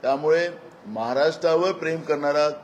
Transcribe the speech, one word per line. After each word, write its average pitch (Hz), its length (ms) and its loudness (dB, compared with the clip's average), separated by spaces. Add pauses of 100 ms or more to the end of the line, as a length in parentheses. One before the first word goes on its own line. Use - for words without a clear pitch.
त्यामुळे 151 460 2 (380)
महाराष्ट्रावर 156 840 0
प्रेम 165 280 -4
करणारा 147 480 0 (160)